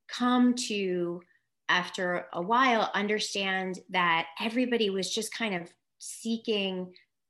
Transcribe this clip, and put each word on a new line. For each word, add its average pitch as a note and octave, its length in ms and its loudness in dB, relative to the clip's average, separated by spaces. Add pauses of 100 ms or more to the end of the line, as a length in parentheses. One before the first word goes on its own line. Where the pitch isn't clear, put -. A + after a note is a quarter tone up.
come B3 480 4
to, F3+ 680 -2 (480)
after F3+ 640 0
a E3+ 80 -4
while, A#3 520 2
understand G3 880 -2 (100)
that F3 380 2 (120)
everybody A3+ 500 0
was F#3+ 240 -2
just G#3+ 200 -4
kind G#3+ 220 -2
of E3+ 180 -8 (260)
seeking G3 920 -4 (360)